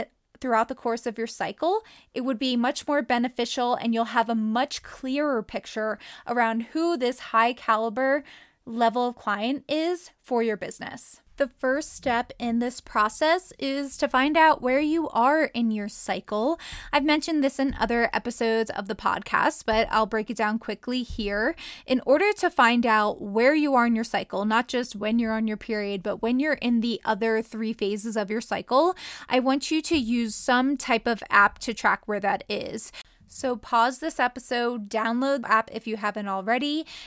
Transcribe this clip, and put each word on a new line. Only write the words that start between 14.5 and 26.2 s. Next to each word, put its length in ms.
where 200
you 280
are 360
in 260
your 180
cycle. 720
I've 120
mentioned 380
this 140
in 220
other 340
episodes 560
of 180
the 60
podcast, 720
but 240
I'll 160
break 240
it 80
down 220
quickly 420
here. 540
In 180
order 280
to 180
find 340
out 360
where 340
you 180
are 140
in 80
your 80
cycle, 420
not 220
just 280
when 220
you're 160
on 140
your 100
period, 460
but 180